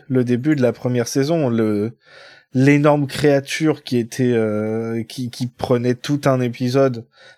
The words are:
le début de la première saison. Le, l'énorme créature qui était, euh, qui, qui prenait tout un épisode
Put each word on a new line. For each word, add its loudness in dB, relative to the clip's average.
le 2
début 0
de 0
la 2
première -2
saison. 0
Le, -2
l'énorme 4
créature 0
qui -2
était, 0
euh, -2
qui, -10
qui -6
prenait 0
tout -4
un 2
épisode 0